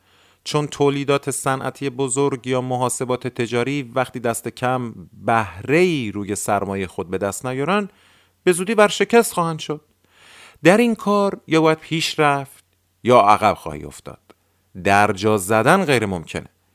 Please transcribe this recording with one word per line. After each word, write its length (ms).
چون 220
تولیدات 640
صنعتی 600
بزرگ 560
یا 140
محاسبات 640
تجاری 680
وقتی 260
دست 280
کم 460
بهره‌ای 880
روی 220
سرمایهٔ 520
خود 240
به 80
دست 280
نیارن، 420
به 80
زودی 220
ورشکست 580
خواهند 260
شد. 220
در 140
این 180
کار 520
یا 140
باید 180
پیش 400
رفت 460
یا 180
عقب 340
خواهی 300
افتاد. 360
در 280
جا 240
زدن 480
غیر 220
ممکنه. 400